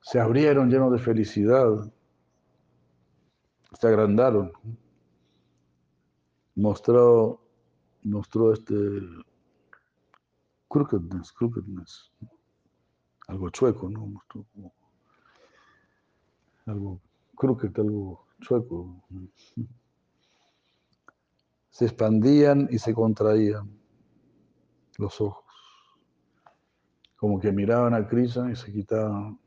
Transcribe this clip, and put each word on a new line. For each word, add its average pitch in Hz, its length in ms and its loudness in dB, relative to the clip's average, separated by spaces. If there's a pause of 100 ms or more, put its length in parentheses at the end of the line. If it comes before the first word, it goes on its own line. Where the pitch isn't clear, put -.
se - 180 -2
abrieron 131 520 4
llenos 131 220 4
de 120 60 2
felicidad, 110 920 0 (1800)
se - 140 -4
agrandaron. 107 680 2 (2000)
Mostró, 117 880 4 (600)
mostró 110 500 0
este 107 220 -4 (1900)
crookedness, 92 640 -4
crookedness, 98 800 -10 (1160)
algo 92 220 -8
chueco, 113 380 -2
¿no? 107 180 -12
Mostró 101 460 -18
como 98 200 -20 (1900)
algo 98 340 -8 (360)
crooked, 113 420 -2
algo 104 480 -6 (140)
chueco. 90 600 -6 (2750)
Se - 140 -2
expandían 135 840 4
y 117 80 -4
se 117 140 -4
contraían 107 840 0 (1200)
los 101 220 -8
ojos, 101 240 -6 (1700)
como 101 240 -2
que 101 120 -2
miraban 117 420 2
a 107 120 -2
Krishna 123 440 -2
y 110 60 -8
se - 160 -16
quitaban 107 760 -6